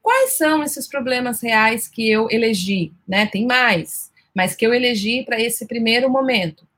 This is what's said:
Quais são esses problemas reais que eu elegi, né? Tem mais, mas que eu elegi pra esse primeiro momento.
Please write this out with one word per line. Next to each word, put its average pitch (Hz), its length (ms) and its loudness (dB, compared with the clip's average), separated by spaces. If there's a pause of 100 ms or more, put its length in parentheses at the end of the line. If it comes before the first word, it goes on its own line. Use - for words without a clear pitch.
Quais 508 340 2
são 311 280 2
esses 294 240 -8
problemas 247 540 -4
reais 226 480 2
que 226 200 -2
eu 220 220 2
elegi, 196 640 0 (140)
né? 196 200 0
Tem 208 200 -2
mais, 247 640 0 (300)
mas 185 140 0
que 226 120 0
eu 226 60 4
elegi 240 500 0
pra 233 160 -6
esse 226 280 -4
primeiro 233 420 0
momento. 254 580 -2 (120)